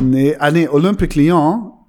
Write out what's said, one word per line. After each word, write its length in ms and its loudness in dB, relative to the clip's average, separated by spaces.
Nee, 380 0
ah 120 0
nee, 180 0
Olympique 500 0
Lyon. 540 0